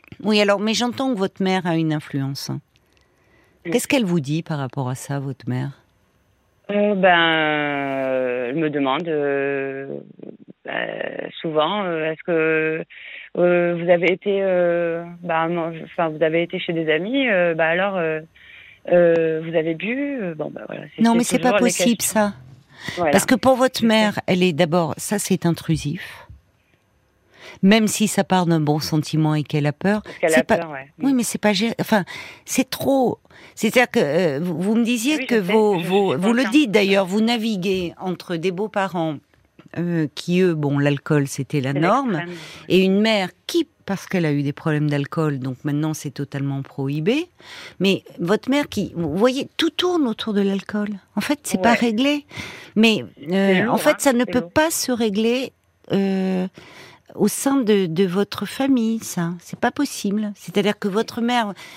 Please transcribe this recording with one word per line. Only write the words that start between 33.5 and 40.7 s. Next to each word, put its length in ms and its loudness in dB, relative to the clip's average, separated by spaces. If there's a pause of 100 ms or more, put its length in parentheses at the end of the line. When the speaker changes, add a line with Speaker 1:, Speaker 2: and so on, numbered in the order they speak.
Speaker 1:
C'est-à-dire 360 2
que, 80 2
euh, 420 2
vous, 180 -4
vous 160 0
me 80 2
disiez 340 0
Speaker 2:
Oui, 100 -4
Speaker 1:
que 140 2
Speaker 2:
je 60 -2
sais, 60 0
Speaker 1:
vos, 260 4
Speaker 2:
je, 60 -4
Speaker 1:
vos, 280 2
Speaker 2:
je 40 -2
Speaker 1:
vous 160 2
le 100 2
Speaker 2:
comprends. 80 -2
Speaker 1:
dites 200 2
d'ailleurs, 340 4
vous 160 0
naviguez 800 -2
entre 360 -6
des 160 -2
beaux-parents, 680 -4 (600)
euh, 380 0
qui 260 0
eux, 140 4
bon, 240 0